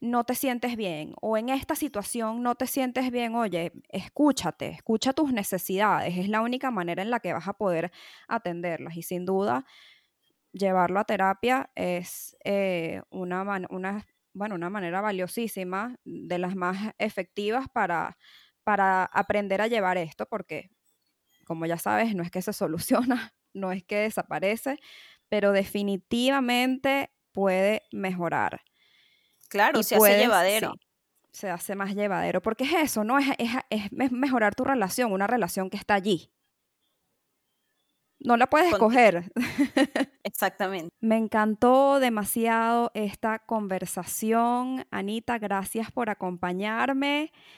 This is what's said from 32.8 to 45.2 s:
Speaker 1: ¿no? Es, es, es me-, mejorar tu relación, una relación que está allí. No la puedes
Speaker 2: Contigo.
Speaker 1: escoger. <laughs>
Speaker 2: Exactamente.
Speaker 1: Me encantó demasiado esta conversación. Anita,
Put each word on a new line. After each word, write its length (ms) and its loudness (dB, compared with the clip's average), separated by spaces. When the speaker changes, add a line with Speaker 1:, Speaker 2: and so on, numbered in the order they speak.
Speaker 1:
¿no? 140 2
Es, 80 2
es, 120 -2
es 220 -4
me-, 180 0
mejorar 440 2
tu 100 -4
relación, 480 0
una 140 0
relación 420 0
que 80 -10
está 180 0
allí. 360 0
No 160 4
la 120 4
puedes 260 6
Speaker 2:
Contigo. 160 6
Speaker 1:
escoger. 460 6
<laughs> 880 0
Speaker 2:
Exactamente. 640 -4
Speaker 1:
Me 180 4
encantó 840 4
demasiado 920 2
esta 460 -4
conversación. 1500 -2
Anita, 480 -4